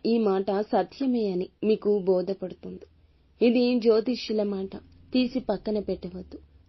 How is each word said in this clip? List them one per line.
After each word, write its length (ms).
ఈ 120
మాట 320
సత్యమే 720
అని 160
మీకు 340
బోధపడుతుంది. 840
ఇది 340
జ్యోతిష్యుల 640
మాట, 300
తీసి 280
పక్కన 380
పెట్టవద్దు. 600